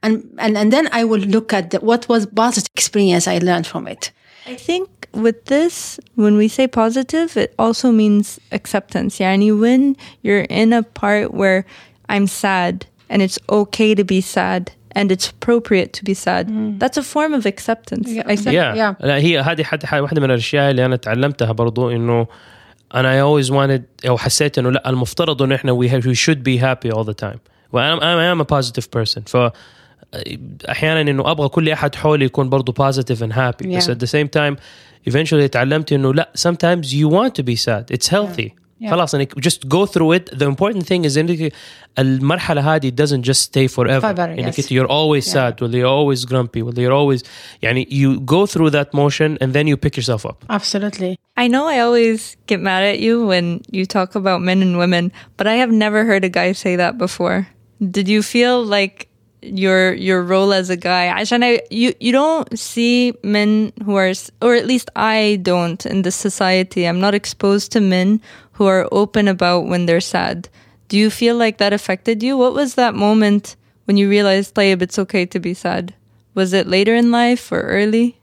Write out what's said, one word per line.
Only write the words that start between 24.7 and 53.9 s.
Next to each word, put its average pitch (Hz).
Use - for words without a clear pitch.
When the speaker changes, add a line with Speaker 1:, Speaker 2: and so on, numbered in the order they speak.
Speaker 3:
لا، 135
المفترض 131
إنه 135
إحنا 127
we 127
have، 127
we 127
should 151
be 127
happy 123
all 110
the 107
time. 110
وأنا، 147
I 170
am 160
a 139
positive 127
person. 113
ف 120
أحيانًا 160
إنه 135
أبغى 147
كل 160
أحد 147
حولي 151
يكون 131
برضو 131
positive 127
and 110
happy. 127
Speaker 1:
Yeah. 180
Speaker 3:
بس 180
at 120
the 123
same 147
time, 147
eventually 147
تعلمت 139
إنه 135
لا، 160
sometimes 170
you 151
want 214
to 139
be 120
sad. 113
It's -
healthy. 185
Speaker 1:
Yeah. -
Yeah. 220
Speaker 3:
خلاص، 165
إنك 139
just -
go 175
through 165
it. 170
The 143
important 185
thing 180
is 143
إنك 160
المرحلة 143
هذه 135
doesn't 139
just 131
stay 135
forever. 127
Speaker 1:
Forever, 175
Speaker 3:
إنك 123
Speaker 1:
yes. -
Speaker 3:
you're 127
always 147
Speaker 1:
Yeah. -
Speaker 3:
sad, 123
or 120
you're 123
always 135
grumpy, 120
or 120
you're 123
always، 139
يعني, 123
you 135
go 156
through 160
that 143
motion 147
and 131
then 151
you 147
pick -
yourself 117
up. -
Speaker 1:
Absolutely. 202
Speaker 2:
I 247
know 262
I 285
always 233
get 196
mad 190
at 202
you 226
when 175
you 185
talk 185